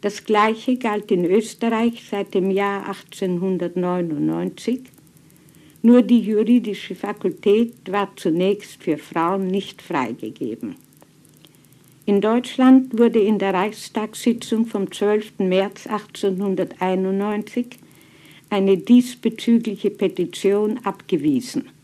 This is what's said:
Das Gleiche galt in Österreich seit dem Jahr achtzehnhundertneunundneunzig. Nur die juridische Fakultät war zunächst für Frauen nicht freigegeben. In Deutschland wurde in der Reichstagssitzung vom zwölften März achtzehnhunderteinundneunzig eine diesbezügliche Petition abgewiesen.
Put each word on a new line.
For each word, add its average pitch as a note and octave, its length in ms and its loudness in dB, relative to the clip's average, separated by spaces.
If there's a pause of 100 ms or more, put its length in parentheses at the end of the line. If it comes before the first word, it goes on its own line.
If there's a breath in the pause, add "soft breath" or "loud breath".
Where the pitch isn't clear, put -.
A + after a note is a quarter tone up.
Das G3+ 220 -6
Gleiche A3 540 0
galt G#3 340 -6
in F3+ 140 2
Österreich A3+ 840 0
seit G3+ 260 -6
dem F#3+ 160 0
Jahr G3+ 380 -2
achtzehnhundertneunundneunzig. F3+ 1900 -4 (1000 soft breath)
Nur A#3+ 220 8
die A3+ 180 4
juridische G#3 720 0
Fakultät G#3 800 0 (160)
war G3 260 -4
zunächst F#3 680 -2
für D3+ 160 -2
Frauen F3+ 480 -2
nicht G3 340 -6
freigegeben. A2+ 920 -8 (1300 soft breath)
In G3+ 160 2
Deutschland B3 800 4
wurde A#3 200 4
in G#3 200 2
der F#3+ 140 -2
Reichstagssitzung A3 1120 -2
vom G3+ 240 -4
zwölften G#3 580 -2
März F#3+ 380 -2
achtzehnhunderteinundneunzig G3 1900 -4 (720 loud breath)
eine G3 260 2
diesbezügliche A3+ 1120 2
Petition G3 920 -2
abgewiesen. D3 880 -2 (140)